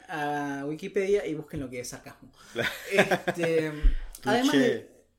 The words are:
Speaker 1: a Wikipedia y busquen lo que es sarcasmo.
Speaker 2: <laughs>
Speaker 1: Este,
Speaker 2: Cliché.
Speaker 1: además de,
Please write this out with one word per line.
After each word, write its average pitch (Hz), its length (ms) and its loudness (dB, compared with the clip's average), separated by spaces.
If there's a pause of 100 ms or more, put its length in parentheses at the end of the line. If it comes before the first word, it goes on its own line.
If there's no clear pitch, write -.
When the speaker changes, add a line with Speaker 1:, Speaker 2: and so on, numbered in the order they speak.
Speaker 1:
a 147 580 -4
Wikipedia 190 600 0
y 156 80 -4
busquen 151 260 -8
lo 127 100 -8
que 123 100 -8
es 117 80 -10
sarcasmo. - 420 -16 (240)
Speaker 2:
<laughs> - 380 -4
Speaker 1:
Este, 170 800 2
Speaker 2:
Cliché. - 520 2
Speaker 1:
además 247 280 4
de, - 380 2 (280)